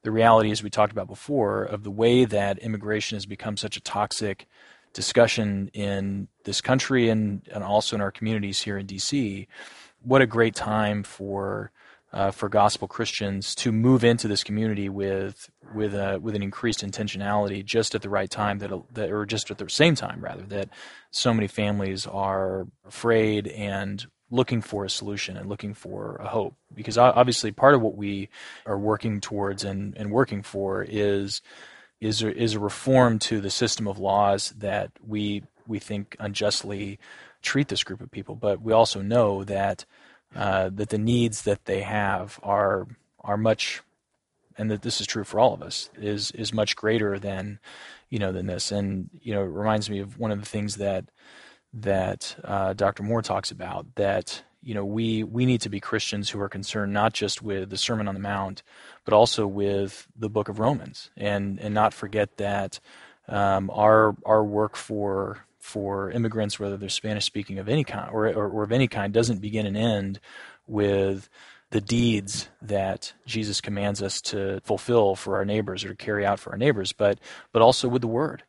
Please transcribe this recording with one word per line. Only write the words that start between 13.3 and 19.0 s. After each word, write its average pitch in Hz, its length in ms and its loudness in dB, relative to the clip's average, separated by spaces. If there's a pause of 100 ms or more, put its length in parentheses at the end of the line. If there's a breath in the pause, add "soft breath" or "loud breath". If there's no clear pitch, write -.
to - 160 0
move 117 320 6
into 117 240 6
this 101 160 0
community 104 460 -2
with, 98 600 -4 (240)
with 107 200 -2
a, 98 260 -2
with 104 160 -6
an 101 80 -2
increased 107 400 -4
intentionality 101 800 -4
just 113 320 0
at 101 60 -2
the 101 80 -8
right 98 200 0
time 104 300 -2
that, 101 120 -8 (220)
that, 107 180 -4